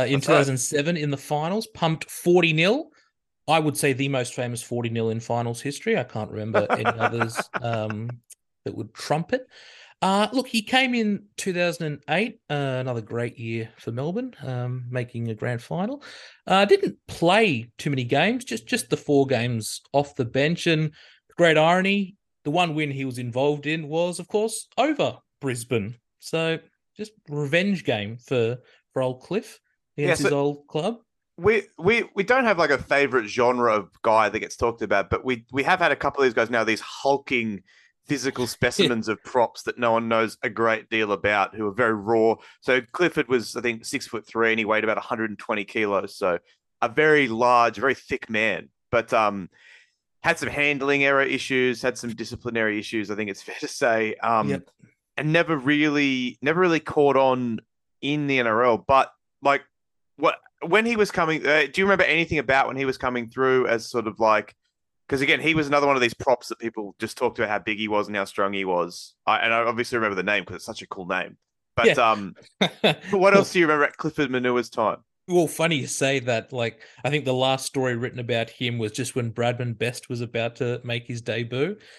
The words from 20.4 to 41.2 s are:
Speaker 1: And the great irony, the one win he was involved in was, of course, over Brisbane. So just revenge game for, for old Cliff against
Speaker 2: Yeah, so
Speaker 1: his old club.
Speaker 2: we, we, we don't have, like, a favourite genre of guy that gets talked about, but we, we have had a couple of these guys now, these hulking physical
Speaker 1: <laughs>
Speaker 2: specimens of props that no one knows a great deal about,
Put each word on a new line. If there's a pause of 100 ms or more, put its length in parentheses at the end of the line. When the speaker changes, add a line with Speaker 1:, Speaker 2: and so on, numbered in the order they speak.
Speaker 1:
And (360)
the
great
irony, (300)
the
one
win
he
was
involved
in
was,
of
course, (100)
over (240)
Brisbane. (240)
So (360)
just (180)
revenge
game
for, (360)
for
old
Cliff (380)
against
Speaker 2:
Yeah,
so
Speaker 1:
his
old
club. (400)
Speaker 2:
we, (160)
we, (100)
we
don't
have,
like,
a
favourite
genre
of (120)
guy
that
gets
talked
about,
but
we,
we
have
had
a
couple
of
these
guys
now,
these
hulking (420)
physical
Speaker 1:
<laughs>
Speaker 2:
specimens
of
props
that
no
one
knows
a
great
deal
about,